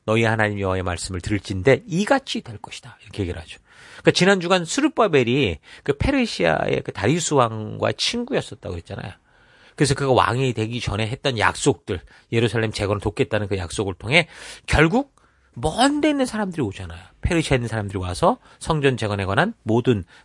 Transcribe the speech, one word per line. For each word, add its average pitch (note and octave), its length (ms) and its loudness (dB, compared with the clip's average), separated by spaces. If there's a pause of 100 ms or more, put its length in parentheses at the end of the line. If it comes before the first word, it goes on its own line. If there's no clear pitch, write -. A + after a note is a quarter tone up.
너희 A2+ 180 2
하나님 G#2+ 380 2
여호와의 F#2 240 0
말씀을 F2+ 360 -6
들을진대 G2+ 680 2
이같이 G#3 540 -2
될 G#2+ 160 -14
것이다." - 440 -18
이렇게 G#2 220 -8
얘기를 F2 160 -8
하죠. - 180 -18 (380)
그러니까 - 160 2
지난 F#3+ 260 4
주간 F3 260 0
스룹바벨이 D3 920 2 (240)
그 - 140 0
페르시아의 - 880 0
그 - 80 -8
다리우스 D#3 420 0
왕과 A2 640 0
친구였었다고 A#3 800 -4
했잖아요. G2 360 -12 (640)
그래서 C#3 200 2
그가 C#3 180 0
왕이 A#2 400 4
되기 A2+ 280 -4
전에 G#2+ 280 -4
했던 B2+ 300 -4
약속들, F#2 640 0 (300)
예루살렘 A2+ 400 0
재건을 G#2 300 -2
돕겠다는 G#2 480 -2
그 G2 100 -2
약속을 F#2 360 -4
통해 D3 340 0 (380)
결국 E3+ 500 2 (420)
먼 A#3 440 0
데 D4+ 80 2
있는 C#4 160 0
사람들이 G3 360 -6
오잖아요. F2+ 400 -8 (200)
페르시아에 D#3+ 340 0
있는 A#2 120 -2
사람들이 G#2 300 -4
와서 F#2 380 0 (220)
성전 C#3 400 0
재건에 G2+ 260 -2
관한 C3+ 380 2
모든, A2 420 2 (200)